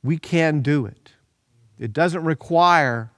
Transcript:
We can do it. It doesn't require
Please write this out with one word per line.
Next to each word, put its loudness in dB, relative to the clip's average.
We -2
can 0
do 0
it. -18
It -10
doesn't -2
require 0